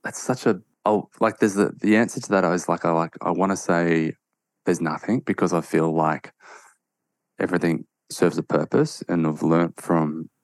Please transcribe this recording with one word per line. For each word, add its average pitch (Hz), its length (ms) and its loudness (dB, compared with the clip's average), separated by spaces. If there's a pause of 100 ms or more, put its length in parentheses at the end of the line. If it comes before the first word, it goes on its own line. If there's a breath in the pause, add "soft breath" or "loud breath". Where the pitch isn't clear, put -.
That's - 180 -10
such - 240 -4
a, 104 160 2 (240)
oh, 107 240 2 (100)
like, 113 200 0
there's 101 160 2
the, 98 260 2
the 107 160 4
answer - 240 0
to - 80 -14
that 95 140 4 (100)
is, 90 160 -2
like, 82 160 -2
I, 87 60 2
like, 82 300 -2
I 87 100 -2
wanna 95 260 0
say 82 560 0 (520)
there's 87 160 0
nothing 82 400 -2
because 92 300 -2
I 85 100 0
feel 80 320 0
like 78 380 -2 (1080 loud breath)
everything 87 460 0 (240)
serves - 280 0
a - 60 -4
purpose 120 680 0
and 82 180 0
I've 78 160 -4
learnt 82 380 2
from 80 480 0 (140)